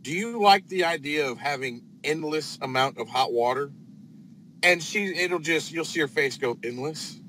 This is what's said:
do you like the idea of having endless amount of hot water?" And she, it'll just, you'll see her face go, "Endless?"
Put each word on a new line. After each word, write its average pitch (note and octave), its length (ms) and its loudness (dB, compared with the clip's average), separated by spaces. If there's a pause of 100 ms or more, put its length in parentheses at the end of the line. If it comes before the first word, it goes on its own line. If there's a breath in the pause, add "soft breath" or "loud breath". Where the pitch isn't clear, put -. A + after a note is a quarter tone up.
do B2 100 -8
you A3+ 300 -4
like G3 280 8
the F3+ 160 2
idea D3 440 0
of A#2+ 80 -6
having C3 460 -4 (200)
endless D3+ 600 -2
amount C3 340 2
of A2+ 100 -6
hot B2+ 240 2
water?" B2+ 400 0 (920)
And F3 180 4
she, G3 340 -4
it'll F3 240 0
just, D3+ 320 -2
you'll D#3+ 140 -4
see - 140 -4
her D3 80 2
face C3+ 280 -2
go, A#2+ 280 -2
"Endless?" C3 640 -8